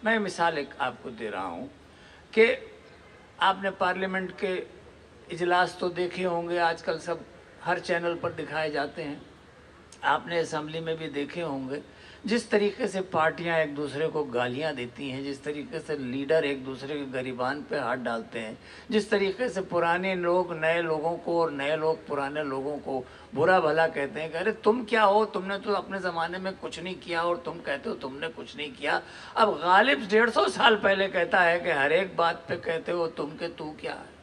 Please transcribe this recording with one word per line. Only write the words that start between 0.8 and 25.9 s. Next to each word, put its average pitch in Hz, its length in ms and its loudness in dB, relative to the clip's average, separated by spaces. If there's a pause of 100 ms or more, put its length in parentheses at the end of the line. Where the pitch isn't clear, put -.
दे 110 200 -8
रहा 95 180 -4
हूँ 92 200 -8 (720)
कि - 340 4 (720)
आपने 190 300 2
पार्लियामेंट 185 680 -2
के 185 240 -2 (680)
इजलास 175 480 2
तो 180 100 0
देखे 175 340 -4
होंगे, 170 340 -2
आजकल 165 420 0
सब 170 260 -6 (380)
हर 175 160 0
चैनल 170 360 0
पर 170 160 -4
दिखाए 156 400 -4
जाते 147 300 -4
हैं। 147 200 -8 (840)
आपने 160 360 0
असेंबली 156 400 -4
में 160 180 -4
भी 160 100 -8
देखे 143 340 -6
होंगे, 139 400 -4 (440)
जिस 233 260 0
तरीके 208 360 2
से 190 140 -2
पार्टियां 165 580 0
एक 147 160 0
दूसरे 147 320 -2
को 151 160 -2
गालियां 127 520 -2
देती 123 340 -8
हैं, 135 140 -6
जिस 139 200 -8
तरीके 147 360 -6
से 151 180 -4
लीडर 139 480 0
एक 135 200 -4
दूसरे 135 300 -8
के 143 100 -6
गिरेबान 127 580 -4
पे 151 160 -4
हाथ 123 180 -2
डालते 117 420 -6
हैं, 113 180 -10 (340)
जिस 208 180 2
तरीके 202 400 2
से 185 120 -4
पुराने 180 540 2
लोग 175 380 2
नए 160 280 2
लोगों 160 360 0
को 170 240 2
और 156 100 4
नए 143 240 0
लोग 160 320 0
पुराने 143 360 -2
लोगों 139 340 -4
को 131 280 -6 (300)
बुरा 180 240 6
भला 160 280 4
कहते 143 340 -4
हैं 160 100 -6
कि 160 60 -6
"अरे 202 140 0
तुम 226 340 2
क्या 220 180 4
हो, 208 220 6
तुमने 196 320 -4
तो 208 160 -2
अपने 190 260 -2